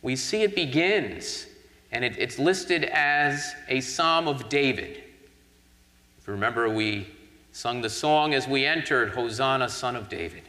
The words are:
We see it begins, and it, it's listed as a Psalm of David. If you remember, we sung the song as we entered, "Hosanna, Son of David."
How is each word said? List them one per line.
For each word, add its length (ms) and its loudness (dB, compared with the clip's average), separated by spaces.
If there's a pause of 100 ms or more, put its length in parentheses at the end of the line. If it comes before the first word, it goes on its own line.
We 140 -2
see 280 0
it 100 2
begins, 920 0 (440)
and 140 -2
it, 140 -2
it's 180 -2
listed 460 2
as 720 0 (140)
a 120 2
Psalm 460 2
of 220 -4
David. 520 0 (1160)
If 80 -20
you 60 -6
remember, 360 2
we 380 -2 (460)
sung 280 -4
the 80 -2
song 460 2
as 120 0
we 200 2
entered, 480 0
"Hosanna, 520 0
Son 280 -4
of 120 -8
David." 420 -8